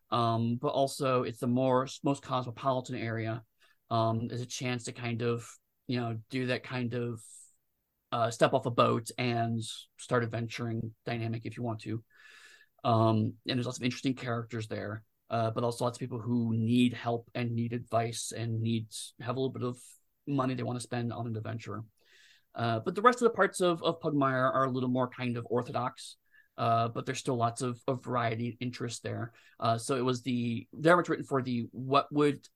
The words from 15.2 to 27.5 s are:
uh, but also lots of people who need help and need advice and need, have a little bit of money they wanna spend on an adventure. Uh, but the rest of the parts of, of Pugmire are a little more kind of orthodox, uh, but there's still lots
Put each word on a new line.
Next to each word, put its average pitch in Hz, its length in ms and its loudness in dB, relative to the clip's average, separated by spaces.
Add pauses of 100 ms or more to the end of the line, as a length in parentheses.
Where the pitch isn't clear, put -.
uh, 113 220 0
but 120 120 -2
also 120 220 0
lots 120 120 -2
of - 20 -10
people 123 200 -6
who 117 380 0
need 120 360 4
help 117 420 -4
and 120 160 -2
need 117 220 -2
advice 117 640 -2
and 113 240 -2
need, 113 280 0 (320)
have 123 180 -4
a - 20 0
little 131 140 0
bit 117 100 -6
of 123 160 -4 (480)
money 131 280 0
they 123 80 -4
wanna 120 160 -4
spend 120 340 -4
on 120 140 -6
an 110 100 -4
adventure. 110 460 -8 (720)
Uh, 117 260 0
but 180 160 -2
the 208 60 -4
rest 247 200 6
of 233 100 6
the - 40 -6
parts 196 260 2
of, 175 200 2
of 165 200 0
Pugmire 135 520 2
are 131 120 4
a 131 40 2
little 127 200 0
more 123 180 2
kind 123 300 -4
of 120 120 -8
orthodox, 120 680 -2 (400)
uh, 117 320 2
but 127 160 -6
there's 131 140 -4
still 127 180 -2
lots 117 240 0